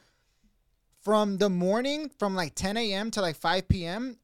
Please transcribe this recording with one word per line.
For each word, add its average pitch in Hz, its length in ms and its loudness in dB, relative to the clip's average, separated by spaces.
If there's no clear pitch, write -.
from 208 360 2
the 202 120 4
morning, 247 600 0
from, 196 160 0
like, 170 200 -2
ten 196 220 -2
A 220 160 0
M 214 180 -2
to, 208 100 -2
like, 165 140 0
five 180 320 0
P 180 180 0
M, 226 380 -6